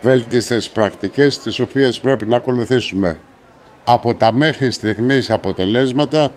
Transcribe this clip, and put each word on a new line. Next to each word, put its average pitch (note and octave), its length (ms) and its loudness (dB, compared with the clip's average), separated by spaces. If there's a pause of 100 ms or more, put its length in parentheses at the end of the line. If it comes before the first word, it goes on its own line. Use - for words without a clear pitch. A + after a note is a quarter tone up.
βέλτιστες A#2 640 0
πρακτικές, A2 680 0
τις A2 200 -8
οποίες B2+ 420 0
πρέπει B2+ 260 0
να A#2 100 2
ακολουθήσουμε. A2+ 800 -2 (680)
Από A#2+ 300 2
τα A2+ 180 2
μέχρι C#3 380 0
στιγμής A2+ 600 -2
αποτελέσματα B2+ 1080 0